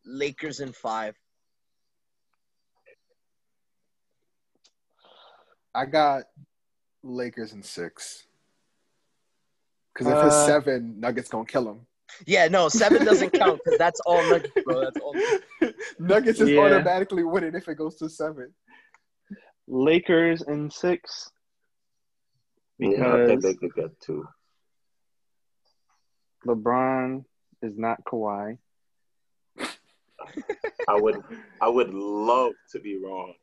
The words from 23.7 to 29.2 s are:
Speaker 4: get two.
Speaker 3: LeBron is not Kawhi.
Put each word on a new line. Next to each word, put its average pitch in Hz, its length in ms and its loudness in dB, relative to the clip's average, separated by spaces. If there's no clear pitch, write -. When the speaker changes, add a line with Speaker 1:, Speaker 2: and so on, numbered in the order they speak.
Speaker 4:
get 78 260 -6
two. 78 260 -10
Speaker 3:
LeBron 127 800 -2
is 107 160 -10
not 113 260 -6
Kawhi. 107 540 -6